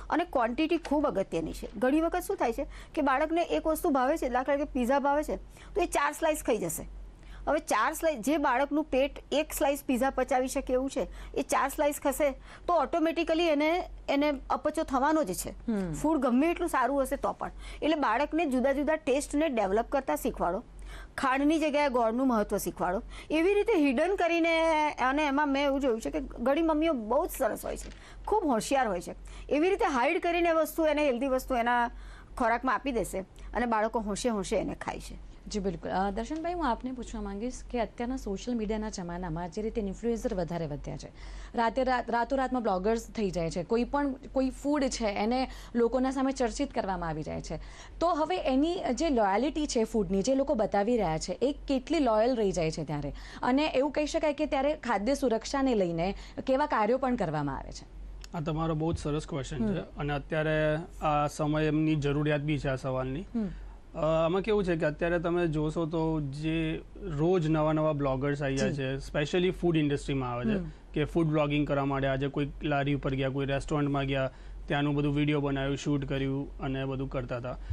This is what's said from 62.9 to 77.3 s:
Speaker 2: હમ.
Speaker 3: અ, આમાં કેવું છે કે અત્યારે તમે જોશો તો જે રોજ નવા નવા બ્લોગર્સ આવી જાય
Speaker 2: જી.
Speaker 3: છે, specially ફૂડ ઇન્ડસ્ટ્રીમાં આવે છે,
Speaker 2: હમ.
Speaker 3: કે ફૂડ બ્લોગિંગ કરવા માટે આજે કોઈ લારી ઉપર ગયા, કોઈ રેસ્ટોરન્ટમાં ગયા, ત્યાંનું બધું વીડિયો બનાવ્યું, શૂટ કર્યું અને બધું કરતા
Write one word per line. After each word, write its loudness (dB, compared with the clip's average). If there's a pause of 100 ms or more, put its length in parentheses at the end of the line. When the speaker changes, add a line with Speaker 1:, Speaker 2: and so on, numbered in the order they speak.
Speaker 2:
હમ. -4 (460)
Speaker 3:
અ, -6
આમાં 2
કેવું 2
છે 2
કે 0
અત્યારે 0
તમે 2
જોશો 0
તો 0
જે -2 (200)
રોજ 2
નવા 4
નવા 2
બ્લોગર્સ 0
આવી 0
જાય 0
Speaker 2:
જી. -2
Speaker 3:
છે, -2
specially 0
ફૂડ 0
ઇન્ડસ્ટ્રીમાં 0
આવે -4
છે, 2
Speaker 2:
હમ. -4 (240)
Speaker 3:
કે 2
ફૂડ 2
બ્લોગિંગ 2
કરવા 2
માટે 0
આજે 0
કોઈ -2 (140)
લારી 2
ઉપર -2
ગયા, 0
કોઈ -2
રેસ્ટોરન્ટમાં 0
ગયા, 0 (360)
ત્યાંનું 0
બધું 2
વીડિયો 2
બનાવ્યું, 0
શૂટ 0
કર્યું -2
અને -4
બધું -4
કરતા -4